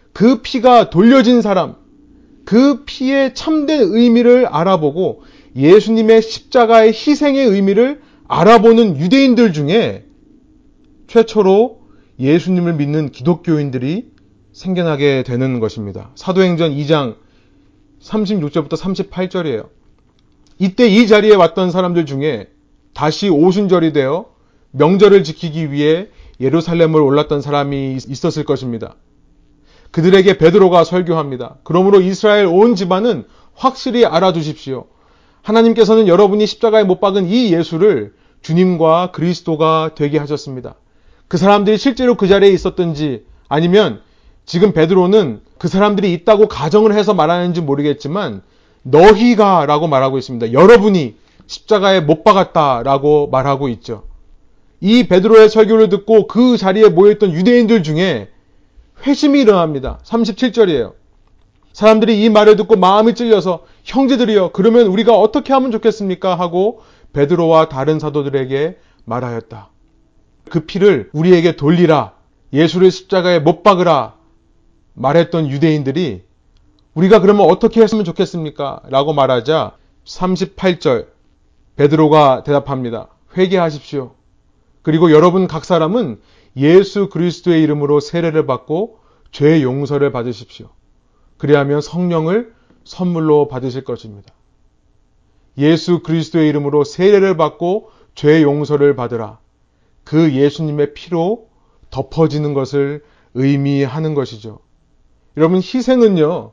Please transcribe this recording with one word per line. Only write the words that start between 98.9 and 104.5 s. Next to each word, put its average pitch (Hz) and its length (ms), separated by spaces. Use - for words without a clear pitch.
받으라. 113 420
그 156 320
예수님의 147 600
피로 180 540
덮어지는 147 640
것을 139 500
의미하는 139 800
것이죠. 113 440